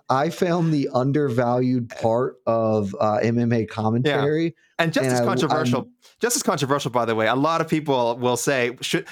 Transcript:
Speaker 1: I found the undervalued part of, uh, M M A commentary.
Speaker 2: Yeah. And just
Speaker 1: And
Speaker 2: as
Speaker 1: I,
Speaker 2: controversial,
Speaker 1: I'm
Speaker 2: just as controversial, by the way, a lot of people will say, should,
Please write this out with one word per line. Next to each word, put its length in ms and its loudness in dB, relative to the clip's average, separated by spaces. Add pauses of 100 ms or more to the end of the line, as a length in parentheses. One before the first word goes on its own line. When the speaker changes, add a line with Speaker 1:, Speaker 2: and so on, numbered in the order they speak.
Speaker 1:
I 200 2
found 440 0
the 200 0
undervalued 960 0
part 560 0
of, 520 0
uh, 180 0
M 240 0
M 120 2
A 140 2
commentary. 800 0
Speaker 2:
Yeah. 60 -4 (260)
And 160 0
just 120 0
Speaker 1:
And 100 2
Speaker 2:
as 60 2
Speaker 1:
I, 40 2
Speaker 2:
controversial, 560 0
Speaker 1:
I'm 100 -12 (300)
Speaker 2:
just 160 0
as 60 -4
controversial, 480 -2
by 120 0
the 120 0
way, 120 2
a 80 2
lot 240 0
of 80 -4
people 500 0
will 200 0
say, 420 0
should, 320 -4